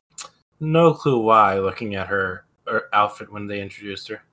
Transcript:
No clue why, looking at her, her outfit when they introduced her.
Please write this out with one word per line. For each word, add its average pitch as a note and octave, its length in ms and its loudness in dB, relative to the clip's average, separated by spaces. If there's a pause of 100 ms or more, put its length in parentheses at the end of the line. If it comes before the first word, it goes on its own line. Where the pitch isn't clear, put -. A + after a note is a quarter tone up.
(600)
No D#3+ 320 4
clue C3+ 240 0
why, G#2+ 420 4
looking G2 360 -4
at F#2+ 120 -6
her, F#2+ 380 -4 (220)
her A2+ 260 -2
outfit G#2 380 0
when G#2 160 -10
they G2+ 140 -6
introduced G2 460 -12
her. G#2+ 260 -14